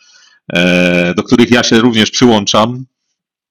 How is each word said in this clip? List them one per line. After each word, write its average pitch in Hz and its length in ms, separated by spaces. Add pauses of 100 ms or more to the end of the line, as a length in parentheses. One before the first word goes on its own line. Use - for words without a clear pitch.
(540)
e, 87 600
do 98 100
których 117 280
ja 120 120
się 117 160
również 113 320
przyłączam. 117 760 (640)